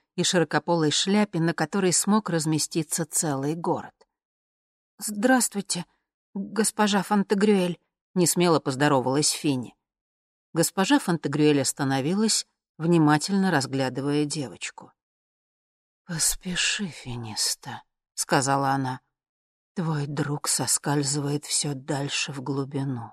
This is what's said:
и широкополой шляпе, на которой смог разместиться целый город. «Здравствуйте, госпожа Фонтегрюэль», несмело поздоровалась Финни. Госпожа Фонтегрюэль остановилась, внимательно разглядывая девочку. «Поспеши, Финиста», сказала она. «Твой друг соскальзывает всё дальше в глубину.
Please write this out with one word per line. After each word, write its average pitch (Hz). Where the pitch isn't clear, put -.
и 180
широкополой 160
шляпе, 202
на 165
которой 185
смог 208
разместиться 160
целый 147
город. 165
«Здравствуйте, 208
госпожа 202
Фонтегрюэль», 196
несмело 175
поздоровалась 139
Финни. 127
Госпожа 190
Фонтегрюэль 151
остановилась, 143
внимательно 165
разглядывая 135
девочку. 147
«Поспеши, -
Финиста», 120
сказала 139
она. 135
«Твой 160
друг 143
соскальзывает 143
всё -
дальше 139
в 139
глубину. 135